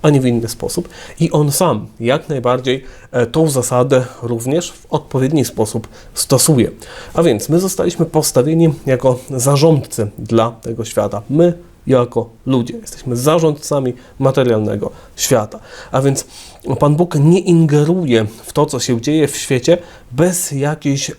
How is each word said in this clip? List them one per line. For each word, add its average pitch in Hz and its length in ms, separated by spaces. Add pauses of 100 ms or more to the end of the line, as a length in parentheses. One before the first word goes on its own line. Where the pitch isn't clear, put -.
a 156 80
nie 143 120
w 127 40
inny 117 220
sposób. - 420 (300)
I 165 120
On 147 200
sam 123 360 (120)
jak 131 300
najbardziej, 127 540 (280)
e, 123 140
tą 160 240
zasadę 127 560 (160)
również 123 500
w - 180
odpowiedni 143 560
sposób - 420 (260)
stosuje. - 580 (420)
A 170 100
więc 127 260
my 165 100
zostaliśmy 175 460
postawieni 160 680 (120)
jako 127 340 (100)
zarządcy 139 760 (100)
dla 113 340
tego 117 340
świata. 104 440
My 170 240 (340)
jako 120 420 (160)
ludzie 131 320
jesteśmy 131 380
zarządcami 147 760 (260)
materialnego 110 720 (240)
świata. - 440 (320)
A 131 100
więc 139 240 (540)
Pan 147 160
Bóg 170 200
nie 160 240
ingeruje 151 880 (200)
w - 80
to, 147 120
co 135 140
się 117 220
dzieje 147 260
w - 100
świecie 156 400 (340)
bez 170 400
jakiejś 143 680